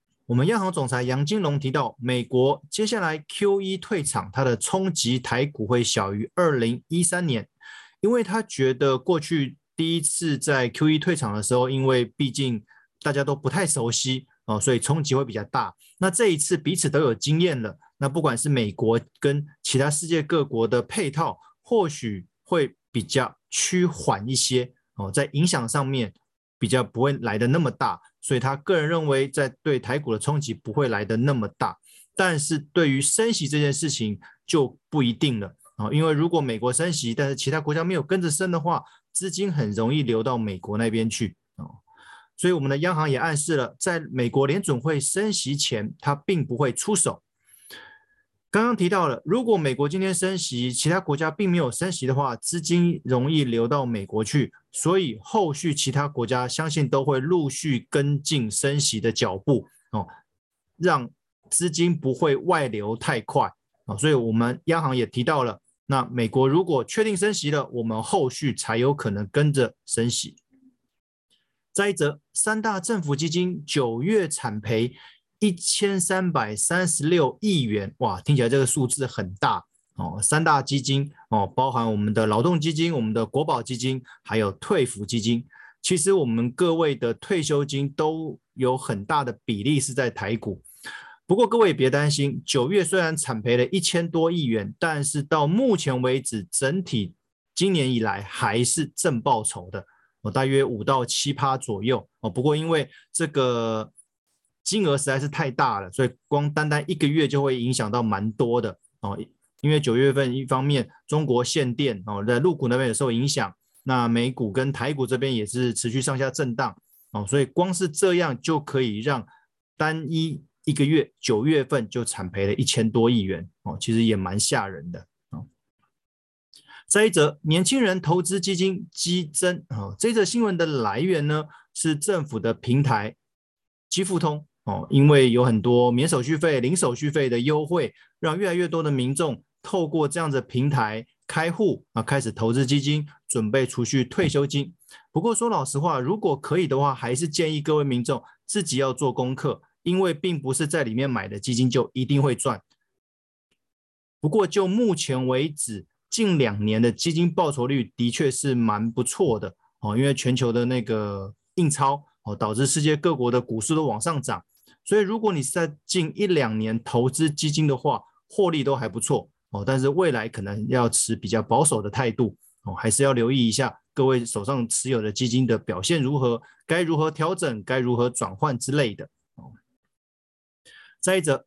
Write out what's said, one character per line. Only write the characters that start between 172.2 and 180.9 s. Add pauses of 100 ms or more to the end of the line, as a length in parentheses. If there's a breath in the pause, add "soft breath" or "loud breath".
哦，
还
是
要
留
意
一
下 (140)
各
位
手
上
持
有
的
基
金
的
表
现
如
何， (240 soft breath)
该
如
何
调
整，
该
如
何
转
换
之
类
的， (260)
哦。 (1500 loud breath)